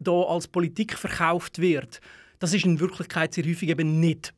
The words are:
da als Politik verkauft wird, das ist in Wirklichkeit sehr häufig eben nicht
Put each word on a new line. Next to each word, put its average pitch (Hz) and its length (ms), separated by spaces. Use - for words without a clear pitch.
da 175 220
als 170 260
Politik 180 480
verkauft - 640
wird, 160 420
das 175 160
ist 185 100
in 170 160
Wirklichkeit 165 540
sehr 170 100
häufig 165 240
eben 160 320
nicht 165 380